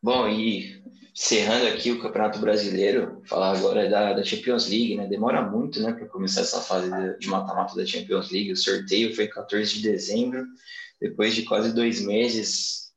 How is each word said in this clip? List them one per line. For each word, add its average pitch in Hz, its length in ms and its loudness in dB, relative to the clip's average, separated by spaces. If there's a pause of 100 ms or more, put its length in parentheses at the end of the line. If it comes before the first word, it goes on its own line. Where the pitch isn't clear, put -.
Bom, 120 280 2
e 107 520 -2 (320)
encerrando 113 540 2
aqui 110 240 0
o 117 100 -2
Campeonato 107 380 -2
Brasileiro, 101 880 2
falar 95 300 2
agora 98 320 2
da, 101 240 4
da 98 100 2
Champions 110 460 0
League, 107 280 2
né? 98 120 -4
Demora 110 340 2
muito, 107 380 -2
né, 113 120 0
pra - 140 -8
começar 95 360 -2
essa - 180 -2
fase 92 300 -2
de, 92 280 -4
de - 100 -8
mata-mata 95 460 -2
da 95 120 -2
Champions - 440 -2
League. 98 220 -2
O 92 40 -2
sorteio 98 600 0
foi 107 100 2
quatorze 104 480 -2
de 107 80 -6
dezembro, 117 600 0 (560)
depois 107 340 0
de 113 100 0
quase 110 280 2
dois 113 300 2
meses 110 960 -2